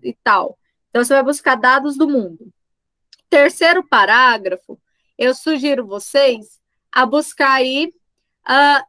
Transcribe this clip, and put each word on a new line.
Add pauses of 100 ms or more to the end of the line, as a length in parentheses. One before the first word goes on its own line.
e
tal. (320)
Então,
você
vai
buscar
dados
do
mundo. (840)
Terceiro
parágrafo, (380)
eu
sugiro
vocês (320)
a
buscar
aí, (520)
ah,